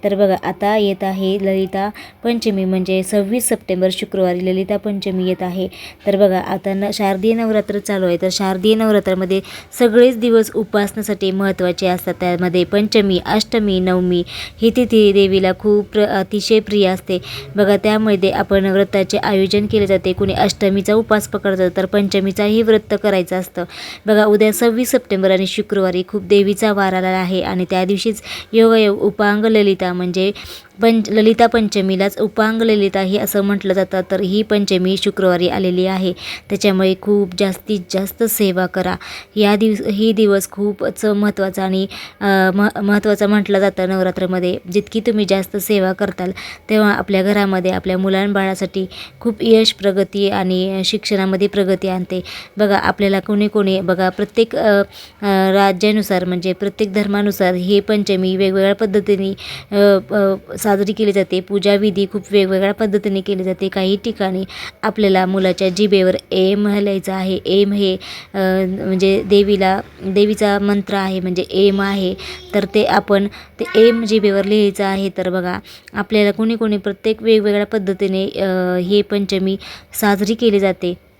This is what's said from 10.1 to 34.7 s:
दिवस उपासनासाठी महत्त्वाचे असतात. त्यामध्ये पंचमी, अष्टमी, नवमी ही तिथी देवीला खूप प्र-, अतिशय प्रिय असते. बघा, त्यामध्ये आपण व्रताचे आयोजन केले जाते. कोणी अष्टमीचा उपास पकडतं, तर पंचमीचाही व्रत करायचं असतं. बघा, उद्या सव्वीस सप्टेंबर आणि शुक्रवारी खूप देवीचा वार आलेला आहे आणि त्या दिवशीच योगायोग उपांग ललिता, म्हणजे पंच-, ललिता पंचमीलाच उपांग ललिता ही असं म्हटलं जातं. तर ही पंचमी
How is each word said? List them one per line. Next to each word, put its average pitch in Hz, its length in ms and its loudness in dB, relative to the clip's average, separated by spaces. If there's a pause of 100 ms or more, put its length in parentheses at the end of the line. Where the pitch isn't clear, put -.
दिवस 226 360 2
उपासनासाठी 202 760 -2
महत्त्वाचे 190 560 -2
असतात. 180 320 -2
त्यामध्ये 180 440 0
पंचमी, 202 600 0
अष्टमी, 214 540 0
नवमी 180 440 0 (380)
ही 226 80 4
तिथी 226 420 4
देवीला 190 480 2
खूप 208 260 2
प्र-, 208 200 0
अतिशय 208 540 0
प्रिय 208 280 0
असते. 185 300 -2 (380)
बघा, 202 220 4
त्यामध्ये 214 540 2
आपण 196 340 0
व्रताचे 196 520 0
आयोजन 196 480 0
केले 208 220 0
जाते. 185 260 0
कोणी 196 200 -2
अष्टमीचा 196 600 0
उपास 214 340 0
पकडतं, 190 400 -2 (100)
तर 190 80 -2
पंचमीचाही 202 760 0
व्रत 220 320 2 (100)
करायचं 185 360 0
असतं. 180 240 -8 (420)
बघा, 214 200 4
उद्या 214 280 4
सव्वीस 233 360 0
सप्टेंबर 190 420 0
आणि 190 160 2
शुक्रवारी 190 600 -2
खूप 202 160 -6
देवीचा 202 500 2
वार 196 200 0
आलेला 185 240 0
आहे 185 240 -2
आणि 185 280 -2
त्या 185 160 0
दिवशीच 202 360 -2 (320)
योगायोग 220 460 4
उपांग 208 460 0
ललिता, 196 480 2
म्हणजे 180 380 -2 (500)
पंच-, 226 300 2
ललिता 220 340 4
पंचमीलाच 196 760 0
उपांग 220 420 0
ललिता 202 380 2
ही 190 180 0
असं 208 240 -2
म्हटलं 196 320 0
जातं. 190 280 0 (100)
तर 190 100 0
ही 202 200 0
पंचमी 196 560 0